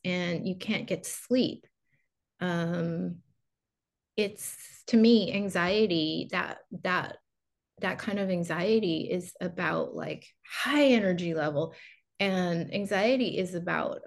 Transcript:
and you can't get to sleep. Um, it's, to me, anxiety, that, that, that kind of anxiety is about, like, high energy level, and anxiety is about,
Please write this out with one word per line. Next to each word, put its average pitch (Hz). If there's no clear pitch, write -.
and 180
you 185
can't 185
get 165
to -
sleep. -
Um, 170
it's, -
to 233
me, 220
anxiety, 180
that, -
that, 180
that 185
kind 202
of 196
anxiety 175
is 180
about, 170
like, 156
high 285
energy 180
level, 151
and 180
anxiety 208
is 180
about, 170